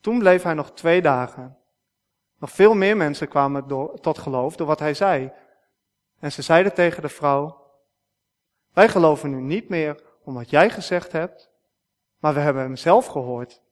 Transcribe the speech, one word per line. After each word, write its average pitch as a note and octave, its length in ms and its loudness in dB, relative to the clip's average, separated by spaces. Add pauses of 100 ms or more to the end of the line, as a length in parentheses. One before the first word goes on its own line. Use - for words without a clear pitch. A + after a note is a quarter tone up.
Toen A#3 180 -2
bleef F3+ 240 6
hij E3+ 100 -2
nog D3+ 180 -6
twee E3+ 300 0
dagen. C3 560 -2 (800)
Nog - 120 -12
veel G#3+ 220 6
meer G3+ 240 2
mensen D3+ 300 -2
kwamen C#3 400 -2
do-, C#3 340 -8
tot D#3 160 -4
geloof C3 380 -4
door D#3 120 -6
wat D3+ 120 0
hij D3+ 140 -4
zei. C#3+ 380 0 (880)
En D3 120 -8
ze - 100 -14
zeiden F#3 320 2
tegen F3 280 0
de D3 80 -8
vrouw: C#3+ 540 -4 (1080)
'Wij G#3 160 6
geloven D#3 400 2
nu C3 120 -8
niet F#3+ 280 -8
meer D#3 340 -6 (200)
om C#3 100 -12
wat A#2+ 160 -12
jij E3+ 200 4
gezegd F3+ 420 -6
hebt, - 400 -8 (680)
maar D3+ 140 0
we C#3+ 60 -2
hebben C#3 240 -2
hem C3 120 -8
zelf G3+ 300 2
gehoord. B2 680 -10